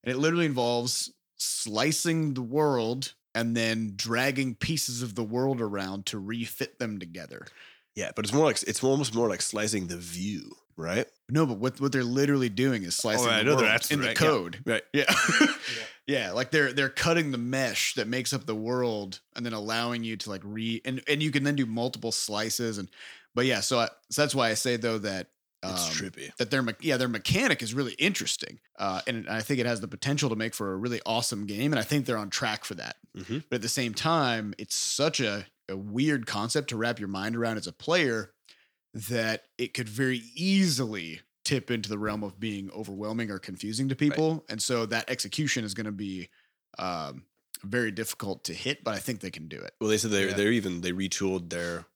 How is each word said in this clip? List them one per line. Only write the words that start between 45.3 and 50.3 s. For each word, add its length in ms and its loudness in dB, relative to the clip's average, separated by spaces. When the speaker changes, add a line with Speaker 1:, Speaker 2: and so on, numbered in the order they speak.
Speaker 1:
is 100 -6
gonna 180 -6
be, 360 -8
um, 460 -6
very 260 0
difficult 540 -6
to 100 -6
hit, 280 -4
but 120 -2
I 40 -4
think 220 -4
they 100 -8
can 180 -14
do 100 -12
it. 220 -12
Speaker 2:
Well, 100 2
they 80 6
said 120 2
they, 180 6
Speaker 3:
Yeah. 60 0